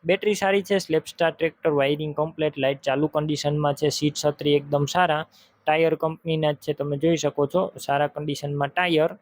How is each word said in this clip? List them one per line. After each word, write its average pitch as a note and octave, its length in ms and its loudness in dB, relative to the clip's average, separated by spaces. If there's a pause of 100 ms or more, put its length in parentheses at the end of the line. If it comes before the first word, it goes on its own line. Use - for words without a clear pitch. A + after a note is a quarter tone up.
બેટરી G3 380 0
સારી G3 260 2
છે, G3+ 80 2 (100)
સ્લેપસ્ટાર D#3+ 480 0
ટ્રેક્ટર, E3 360 -2 (100)
વાયરિંગ D3 380 0
કમ્પ્લીટ, D3+ 440 -2
લાઇટ C#3 240 0
ચાલુ C#3 280 0
કન્ડિશનમાં D3 640 0
છે, D3+ 80 2 (100)
સીટ D3 240 -2
છત્રી D3 380 2
એકદમ C#3+ 240 0 (100)
સારા, D#3+ 300 2 (420)
ટાયર D#3+ 360 4
કંપનીના D#3+ 540 -2
જ - 80 -20
છે, D3+ 140 -4
તમે C#3+ 220 -4
જોઈ D#3+ 220 2
શકો D3 200 0 (100)
છો F#3 100 2 (220)
સારા C#3+ 300 0
કન્ડિશનમાં C#3+ 580 -4
ટાયર E3+ 380 2 (120)